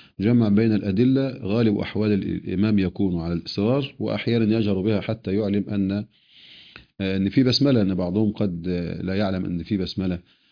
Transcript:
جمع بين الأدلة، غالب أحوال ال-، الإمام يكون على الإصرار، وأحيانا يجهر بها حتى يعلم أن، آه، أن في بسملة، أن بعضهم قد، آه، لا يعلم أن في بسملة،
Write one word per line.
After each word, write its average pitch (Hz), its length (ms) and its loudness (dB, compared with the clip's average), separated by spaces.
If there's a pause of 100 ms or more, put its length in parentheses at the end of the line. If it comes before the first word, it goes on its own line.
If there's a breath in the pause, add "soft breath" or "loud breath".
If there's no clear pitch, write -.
(200 loud breath)
جمع 113 300 4
بين 110 240 4
الأدلة، 123 640 0
غالب 107 400 0
أحوال 104 340 -2
ال-، 98 120 0
الإمام 95 560 0
يكون 90 420 0
على 85 120 -4
الإصرار، 120 680 -2
وأحيانا 110 580 0
يجهر 101 240 0
بها 101 200 2
حتى 98 340 -4
يعلم 101 340 0
أن، 98 220 0 (1120 loud breath)
آه، 95 160 -2
أن 95 120 2
في 131 140 4
بسملة، 127 380 4
أن 95 140 2
بعضهم 95 360 0
قد، 90 360 -4
آه، 87 340 -4
لا 92 140 -4
يعلم 95 300 -2
أن 87 180 -4
في 104 140 -2
بسملة، 92 420 -4 (320 soft breath)